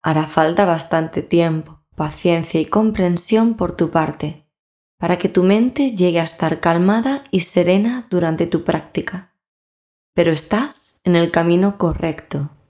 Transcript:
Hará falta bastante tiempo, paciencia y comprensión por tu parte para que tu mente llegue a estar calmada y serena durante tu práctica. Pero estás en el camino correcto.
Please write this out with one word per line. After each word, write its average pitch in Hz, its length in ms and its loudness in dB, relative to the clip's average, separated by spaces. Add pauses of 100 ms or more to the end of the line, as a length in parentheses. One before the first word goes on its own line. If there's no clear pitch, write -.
Hará 156 240 0
falta 170 380 2
bastante 160 580 -2
tiempo, 165 640 -2 (100)
paciencia 160 640 -2
y 160 60 -2
comprensión 214 880 0
por 175 220 -4
tu 165 160 -2
parte 151 560 -4 (500)
para 170 180 0
que 190 120 -2
tu 180 160 2
mente 240 480 2
llegue 180 280 2
a 165 40 -2
estar 160 360 -4
calmada 220 680 0
y 185 100 0
serena 202 720 0
durante 170 360 0
tu 165 180 -2
práctica. - 680 -6 (840)
Pero 170 180 2
estás - 720 -4
en 180 100 4
el 170 160 4
camino 175 480 2
correcto. 160 720 -4 (200)